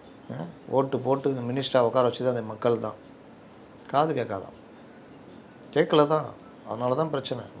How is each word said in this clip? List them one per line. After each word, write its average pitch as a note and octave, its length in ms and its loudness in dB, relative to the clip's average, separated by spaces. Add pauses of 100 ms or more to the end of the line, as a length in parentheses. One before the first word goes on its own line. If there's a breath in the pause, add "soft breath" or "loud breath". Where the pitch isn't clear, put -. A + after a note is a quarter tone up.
(340)
ஆ? D#3+ 120 -10 (300)
ஓட்டு C3+ 200 0 (100)
போட்டு C#3 280 0
இந்த B2 140 -6
மினிஸ்டரை B2+ 400 2
உட்கார B2 200 4
வச்சது B2 240 0
அந்த A#2 200 -4
மக்கள் A2+ 340 0
தான். - 120 -8 (920)
காது D3+ 260 2
கேட்காதான், G2+ 380 -6 (1160)
கேட்கல D3+ 400 6
தான், D3 120 0 (420)
அதனால B2 320 0
தான் D#3+ 140 0
பிரச்சனை. C3 300 -6 (160)